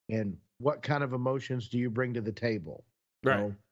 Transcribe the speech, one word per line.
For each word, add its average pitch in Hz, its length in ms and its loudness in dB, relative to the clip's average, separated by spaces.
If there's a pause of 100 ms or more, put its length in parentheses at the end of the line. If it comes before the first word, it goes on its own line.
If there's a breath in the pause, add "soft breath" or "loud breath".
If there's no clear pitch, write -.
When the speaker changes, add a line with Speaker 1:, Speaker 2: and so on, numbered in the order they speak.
(100)
Speaker 1:
and 104 280 0 (200)
what 143 240 2
kind 143 220 2
of 127 100 -2
emotions 127 540 -2
do 127 100 0
you 123 120 2
bring 123 240 0
to 120 60 -2
the 107 120 -2
table, 101 520 -2 (380)
you 131 80 4
Speaker 2:
Right. - 60 6
Speaker 1:
know? 101 200 -2 (160)